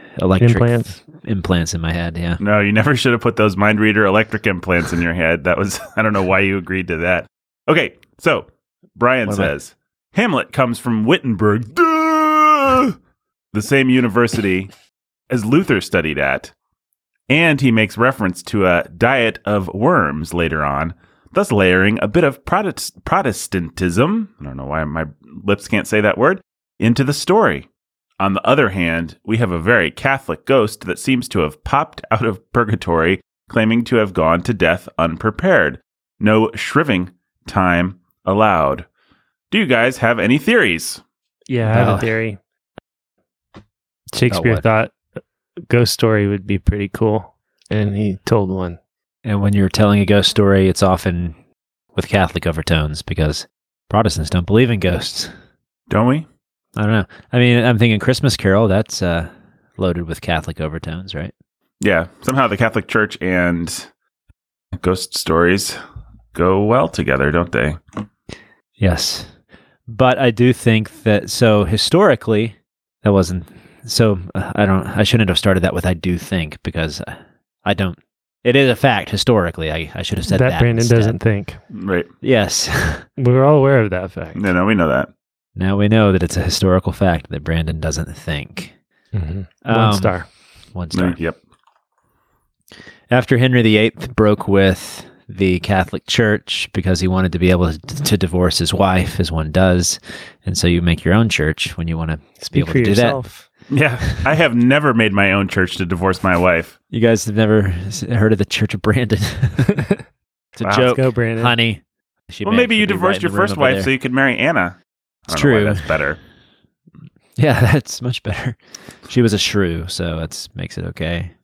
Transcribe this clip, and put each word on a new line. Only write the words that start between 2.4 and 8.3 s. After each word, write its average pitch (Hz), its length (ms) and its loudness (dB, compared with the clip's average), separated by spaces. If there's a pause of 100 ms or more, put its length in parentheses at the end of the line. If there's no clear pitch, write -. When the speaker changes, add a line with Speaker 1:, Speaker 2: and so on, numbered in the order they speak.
Speaker 3:
No, 104 200 2
you 101 120 0
never 110 240 2
should 123 160 2
have 117 80 0
put 117 160 -2
those 107 200 2
mind 104 240 2
reader 107 240 4
electric 104 420 0
implants 90 460 0
in 85 80 -2
your 85 140 0
head. 82 300 0
That 90 120 2
was, 98 320 -4
<laughs> - 80 -20
I 107 60 0
don't 110 100 0
know 101 100 0
why 95 180 2
you 98 180 0
agreed 92 300 -6
to 85 100 -4
that. 85 280 -2 (420)
Okay, 156 280 0 (220)
so 139 280 -2 (500)